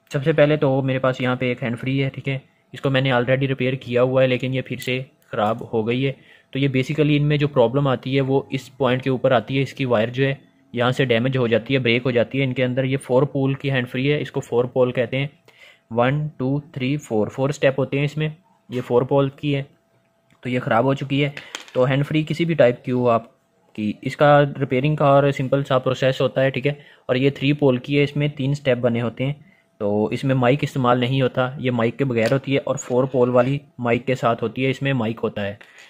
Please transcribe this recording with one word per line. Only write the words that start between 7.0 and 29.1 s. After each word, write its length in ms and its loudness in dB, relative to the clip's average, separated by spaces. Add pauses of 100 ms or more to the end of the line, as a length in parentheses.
इनमें 260 2
जो 100 0
प्रॉब्लम 400 2
आती 260 -2
है 80 2
वो 300 0
इस 180 -6
पॉइंट 320 0
के 80 -2
ऊपर 220 0
आती 240 0
है, 60 0
इसकी 240 -6
वायर 240 0
जो 140 -2
है 160 -2 (340)
यहाँ 180 2
से 140 0
डैमेज 300 2
हो 120 0
जाती 260 2
है, 60 2
ब्रेक 220 2
हो 100 0
जाती 260 0
है। 60 0
इनके 180 -2
अंदर 220 0
ये 140 -2
फोर 280 2
पोल 280 -2
की 140 -6
हैंड 180 0
फ्री 200 -4
है, 160 0
इसको 180 -8
फोर 260 0
पोल 260 2
कहते 240 -2
हैं। 140 -4 (640)
वन, 360 2 (100)
टू, 240 -2 (120)
थ्री, 240 -2
फोर, 300 -2
फोर 240 -2
स्टेप 260 2
होते 200 -2
हैं 60 0
इसमें, 300 -4 (360)
ये 100 -6
फोर 240 2
पोल 260 2 (100)
की 120 -2
है, 140 -4 (760)
तो 80 -8
ये 100 -2
ख़राब 240 2
हो 100 2
चुकी 260 -4
है। 120 -2 (420)
तो 100 2
हैंड 200 2
फ्री 200 0
किसी 200 -4
भी 100 0
टाइप 300 4
की 60 -6
हो 180 0
आपकी, 840 -4 (100)
इसका 360 4
रिपेयरिंग 560 0
का 140 2
और 220 6
सिंपल 300 0
सा 160 0
प्रोसेस 420 0
होता 200 0
है, 100 2
ठीक 160 -2
है। 120 -2 (300)
और 80 0
ये 160 2
थ्री 220 0
पोल 240 2
की 180 -4
है, 80 4
इसमें 280 -2
तीन 220 -2
स्टेप 260 0
बने 200 0
होते 240 -4